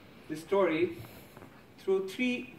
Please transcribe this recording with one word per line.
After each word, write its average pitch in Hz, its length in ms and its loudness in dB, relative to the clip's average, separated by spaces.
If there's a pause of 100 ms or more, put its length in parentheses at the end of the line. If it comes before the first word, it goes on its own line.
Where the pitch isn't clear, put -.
(300)
the 156 80 -6
story 180 580 2 (840)
through 190 280 2
three 247 520 -2